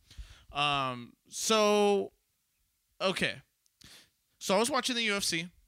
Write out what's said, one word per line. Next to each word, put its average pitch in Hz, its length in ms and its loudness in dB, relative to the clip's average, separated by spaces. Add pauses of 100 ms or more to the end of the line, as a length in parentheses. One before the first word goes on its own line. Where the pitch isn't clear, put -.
(520)
Um, 139 600 -4 (160)
so, 208 840 2 (880)
okay. 170 360 -2 (1040)
So - 160 0
I 202 40 4
was 240 120 0
watching 254 240 -2
the 233 80 -2
U 208 120 0
F 202 80 -4
C, 170 240 -2 (200)